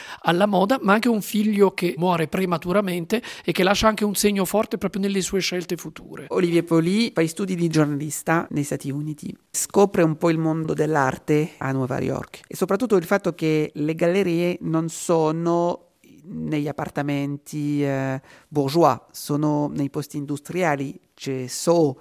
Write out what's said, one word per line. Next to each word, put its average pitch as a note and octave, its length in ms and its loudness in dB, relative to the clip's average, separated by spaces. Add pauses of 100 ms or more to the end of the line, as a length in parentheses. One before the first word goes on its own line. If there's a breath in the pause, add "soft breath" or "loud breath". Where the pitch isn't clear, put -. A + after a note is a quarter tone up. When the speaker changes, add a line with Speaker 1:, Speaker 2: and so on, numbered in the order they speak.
(240 loud breath)
Speaker 1:
alla F3 220 4
moda, G3+ 360 2
ma F#3+ 100 2
anche A3+ 160 4
un A3 140 2
figlio G3+ 500 2
che F3+ 260 -2
muore E3 300 0
prematuramente F3+ 960 -2 (220 loud breath)
e D#3+ 80 0
che F3+ 100 2
lascia G3+ 240 4
anche G#3+ 160 2
un G#3 100 0
segno G3+ 300 2
forte G#3 340 0
proprio F#3+ 240 -4
nelle G3 200 0
sue F#3+ 180 -2
scelte F3 380 -4
future. - 500 -14
Speaker 2:
Olivier E3+ 380 2
Poli F3 480 2
fa E3 80 0
i E3 80 2
studi F#3+ 260 -4
di E3+ 140 0
giornalista D#3 840 0
nei D3 120 -2
Stati C#3+ 280 -6
Uniti. D3+ 440 -8 (140)
Scopre G3 540 2
un D#3 140 2
po' E3+ 120 2
il D#3+ 80 2
mondo D#3+ 440 -2
dell'arte D3+ 760 0
a C3+ 160 -4
Nuova C3+ 260 -2
York C3+ 480 -6
e - 80 -14
soprattutto G3+ 400 0
il F3 80 4
fatto F#3+ 320 -2
che D#3 380 0
le D3+ 200 -2
gallerie F3 680 0
non D#3+ 260 -2
sono E3+ 1040 0 (340)
negli D3+ 440 -4
appartamenti, C#3+ 1160 -4
eh, C3+ 360 -2 (280 loud breath)
bourgeois, C#3+ 520 4 (120)
sono D3 560 0
nei D3 220 -2
posti D3+ 280 -8
industriali, C#3+ 800 -4 (160)
c'è C3 320 -6
So. D#3 560 2